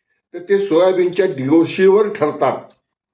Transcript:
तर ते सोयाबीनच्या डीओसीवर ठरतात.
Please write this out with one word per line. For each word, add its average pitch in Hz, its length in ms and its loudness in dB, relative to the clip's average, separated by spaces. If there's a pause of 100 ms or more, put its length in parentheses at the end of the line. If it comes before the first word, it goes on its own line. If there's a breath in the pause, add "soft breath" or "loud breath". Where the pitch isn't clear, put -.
(340)
तर 175 60 -12
ते 196 200 0
सोयाबीनच्या 180 680 0
डीओसीवर 165 840 2
ठरतात. 143 520 -2 (520)